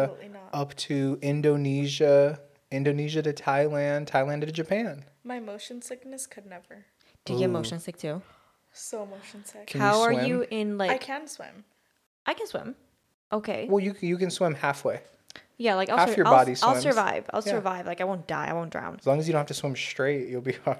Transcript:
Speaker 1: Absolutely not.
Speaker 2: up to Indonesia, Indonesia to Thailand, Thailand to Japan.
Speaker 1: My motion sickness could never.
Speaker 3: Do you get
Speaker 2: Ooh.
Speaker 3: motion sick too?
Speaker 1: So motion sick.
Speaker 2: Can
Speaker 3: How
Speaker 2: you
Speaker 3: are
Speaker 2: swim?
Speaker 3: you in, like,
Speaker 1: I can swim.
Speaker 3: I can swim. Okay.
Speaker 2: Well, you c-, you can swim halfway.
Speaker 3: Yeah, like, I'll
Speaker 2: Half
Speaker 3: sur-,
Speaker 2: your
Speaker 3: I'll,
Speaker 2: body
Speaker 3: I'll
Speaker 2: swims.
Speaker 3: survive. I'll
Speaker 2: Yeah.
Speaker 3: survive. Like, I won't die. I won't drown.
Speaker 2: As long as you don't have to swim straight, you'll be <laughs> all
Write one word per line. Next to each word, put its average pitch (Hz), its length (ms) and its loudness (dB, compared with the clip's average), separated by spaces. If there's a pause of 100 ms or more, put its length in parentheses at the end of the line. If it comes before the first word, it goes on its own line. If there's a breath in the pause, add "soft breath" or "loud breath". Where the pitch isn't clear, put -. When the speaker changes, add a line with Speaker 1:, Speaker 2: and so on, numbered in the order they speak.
(120)
Speaker 1:
Absolutely - 180 -16
not. - 240 -20
Speaker 2:
up 143 240 -4
to 139 440 -2
Indonesia, 143 1160 4 (320)
Indonesia 147 500 0
to 151 120 0
Thailand, 143 760 0
Thailand 147 380 0
to 156 80 -8
Japan. 180 500 -4 (220)
Speaker 1:
My 247 160 -10
motion 214 400 -14
sickness 262 440 -14
could 202 200 -20
never. 190 400 -20 (400 soft breath)
Speaker 3:
Do - 80 -4
you 123 60 0
get 185 100 2
Speaker 2:
Ooh. 180 40 0
Speaker 3:
motion 170 260 -6
sick 170 180 -14
too? 160 240 -6 (500 soft breath)
Speaker 1:
So - 340 -12
motion 196 380 -18
sick. - 240 -18
Speaker 2:
Can - 140 -2
Speaker 3:
How 208 160 6
Speaker 2:
you 226 60 6
Speaker 3:
are 233 100 4
Speaker 2:
swim? 247 140 2
Speaker 3:
you 240 220 0
in, 208 280 -2
like, 185 140 2
Speaker 1:
I - 60 0
can 285 300 -8
swim. - 380 -18 (600)
Speaker 3:
I 269 80 0
can 440 140 -6
swim. - 280 -8 (580)
Okay. 208 360 -4
Speaker 2:
Well, 202 140 6
you 196 100 -2
c-, 180 140 -6
you 175 100 0
can 185 120 0
swim 165 240 0
halfway. 139 480 -2 (560 loud breath)
Speaker 3:
Yeah, 226 180 2
like, 190 140 0
I'll 208 80 4
Speaker 2:
Half 180 140 6
Speaker 3:
sur-, 208 60 0
Speaker 2:
your 170 100 6
Speaker 3:
I'll, - 60 10
Speaker 2:
body 127 180 8
Speaker 3:
I'll 127 200 2
Speaker 2:
swims. - 120 2
Speaker 3:
survive. 220 500 2
I'll 214 100 -2
Speaker 2:
Yeah. 202 80 -2
Speaker 3:
survive. 185 340 -2
Like, 175 140 -6
I 185 60 -2
won't 185 220 -4
die. 147 200 -4
I 156 60 -4
won't 165 180 -4
drown. - 260 -8
Speaker 2:
As - 80 -8
long 139 140 4
as 156 80 -2
you 165 60 0
don't 151 80 2
have 147 60 -4
to 139 60 -8
swim 135 220 -4
straight, 135 540 -2
you'll 123 120 -4
be 127 200 -2
<laughs> - 40 -8
all 139 140 0